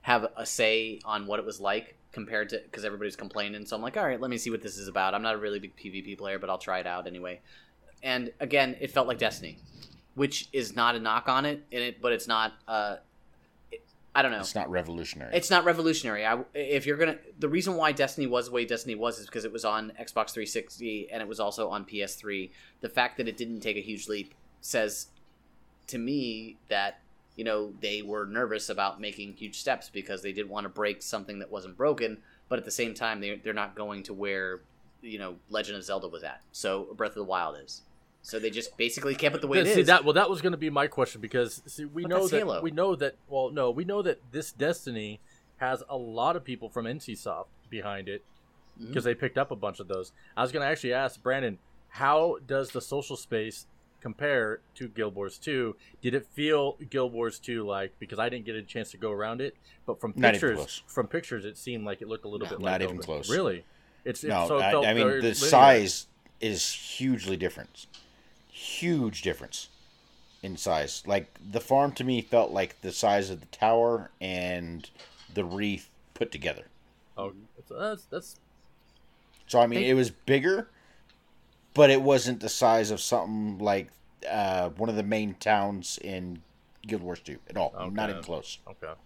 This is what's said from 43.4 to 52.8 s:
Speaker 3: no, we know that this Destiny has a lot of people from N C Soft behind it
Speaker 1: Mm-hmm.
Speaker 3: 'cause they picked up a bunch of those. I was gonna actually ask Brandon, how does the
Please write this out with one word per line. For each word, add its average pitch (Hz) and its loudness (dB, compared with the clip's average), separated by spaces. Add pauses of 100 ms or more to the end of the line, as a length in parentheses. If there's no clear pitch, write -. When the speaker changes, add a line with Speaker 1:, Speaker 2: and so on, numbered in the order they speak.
Speaker 3:
no, 135 2
we 143 -2
know 202 -2
that 175 0 (120)
this 151 -6
Destiny 117 -4 (380)
has 127 -2
a 139 -6
lot 120 0
of 127 -4
people 117 -10
from 113 -6
N 139 -6
C 110 -10
Soft 92 -8 (200)
behind 98 -8
it 101 -8 (580)
Speaker 1:
Mm-hmm. 113 -12
Speaker 3:
'cause 123 -4
they 120 2
picked 131 -2
up 139 -2
a 113 -6
bunch 98 -6
of 98 -12
those. 92 -6 (260)
I 113 0
was 127 0
gonna 143 -2
actually 139 0
ask 131 -2
Brandon, 127 0 (320)
how 156 4
does 135 -2
the 127 -4